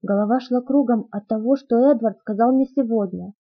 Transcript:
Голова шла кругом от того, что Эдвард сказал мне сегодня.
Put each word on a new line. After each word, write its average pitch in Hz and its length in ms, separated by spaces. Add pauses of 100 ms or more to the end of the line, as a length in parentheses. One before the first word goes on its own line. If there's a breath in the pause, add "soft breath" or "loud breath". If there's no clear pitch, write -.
Голова 208 360
шла 247 220
кругом 247 500
от 202 160
того, 226 300
что 262 340
Эдвард 226 280
сказал 226 340
мне 262 140
сегодня. 202 760